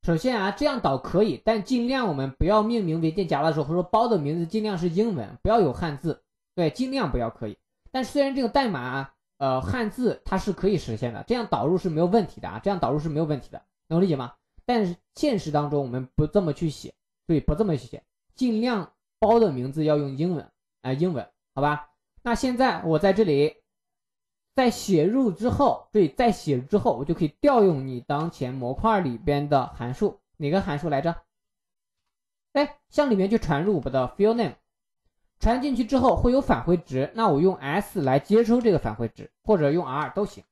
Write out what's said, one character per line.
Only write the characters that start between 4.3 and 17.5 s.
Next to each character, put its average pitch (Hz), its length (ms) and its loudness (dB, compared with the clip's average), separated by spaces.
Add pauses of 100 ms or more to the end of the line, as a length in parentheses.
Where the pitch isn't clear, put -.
字 170 80 -2
尽 214 160 -2
量 208 160 -4
是 175 100 0
英 202 280 0
文， 110 260 -8
不 185 60 0
要 226 120 4
有 147 120 4
汉 151 260 -6
字。 - 240 -6 (320)
对， 165 160 2
尽 254 220 -6
量 233 180 -2
不 123 80 -2
要 117 100 -2
可 113 200 -10
以。 104 100 -12 (320)
但 254 140 -4
虽 285 180 0
然 269 100 0
这 269 100 -2
个 233 60 0
代 269 200 2
码 156 120 -4
啊， 131 340 -8 (240)
呃， 131 220 0
汉 220 300 -4
字 247 340 -2
它 190 140 -2
是 196 140 -2
可 180 160 0
以 196 100 2
实 113 180 -6
现 120 160 -4
的， 98 120 -12
这 233 100 -2
样 240 140 -4
导 127 180 -2
入 180 100 2
是 180 140 -2
没 151 80 -2
有 170 80 4
问 196 220 4
题 - 120 -18
的 - 80 -10
啊， 185 140 -10
这 196 80 0
样 190 80 -2
导 131 140 0
入 147 80 0
是 156 80 -6
没 147 100 -4
有 165 60 0
问 135 160 -2
题 - 100 -20
的， - 100 -16 (280)
能 165 120 2
理 196 60 4
解 165 80 2
吗？ 131 200 -8 (300)
但 233 220 2
是 175 80 -4 (200)
现 269 240 0
实 156 120 -6
当 147 200 0
中 143 120 0
我 135 40 -4
们 127 280 -6
不 151 120 2
这 202 160 2
么 156 100 -2
去 170 160 -4
写， - 260 -12 (320)
对， 160 140 2
不 - 140 0